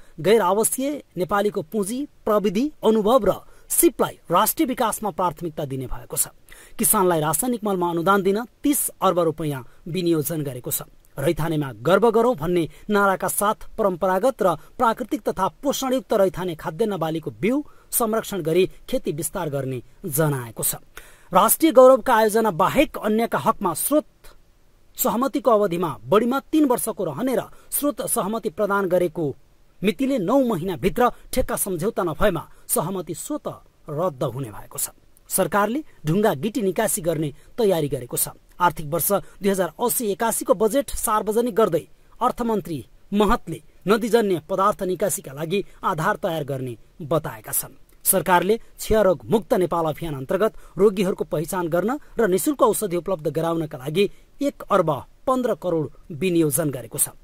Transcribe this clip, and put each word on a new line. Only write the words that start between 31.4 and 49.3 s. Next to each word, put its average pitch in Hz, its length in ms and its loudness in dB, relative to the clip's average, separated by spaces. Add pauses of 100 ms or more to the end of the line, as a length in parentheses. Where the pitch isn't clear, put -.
सम्झौता 190 460 -4
नभएमा 196 400 0 (240)
सहमति 180 480 -4
स्वत - 340 -8 (380)
रद्द 151 380 -4
हुने 120 260 -6
भएको 101 280 -14
छ। - 120 -6 (400)
सरकारले 208 520 0 (240)
ढुङ्गा 190 280 2
गिटी 208 280 -4
निकासी 190 400 -2
गर्ने 156 300 -2 (220)
तयारी 180 340 2
गरेको 127 280 -8
छ। - 120 -2 (260)
आर्थिक 170 320 0
वर्ष 165 240 -2 (320)
दुई 196 80 2
हजार 185 240 0
अस्सी 226 400 -2
एकासीको 226 400 0
बजेट 220 400 0
सार्वजनिक 214 600 0
गर्दै 170 320 2 (360)
अर्थमन्त्री 220 560 -2 (340)
महतले 202 500 0 (260)
नदीजन्य 202 580 2
पदार्थ 196 380 0
निकासीका 180 480 -4
लागि 165 320 -4 (180)
आधार 196 340 0
तयार 165 280 -4
गर्ने 131 320 -8 (260)
बताएका 131 500 -4
छन्। - 220 -6 (300)
सरकारले 185 520 2
क्षयरोग 202 680 0
मुक्त 185 300 0